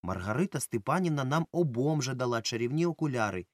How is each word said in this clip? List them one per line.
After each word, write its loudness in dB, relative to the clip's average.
Маргарита -2
Степанівна 0
нам 2
обом 2
же -4
дала 0
чарівні 0
окуляри 0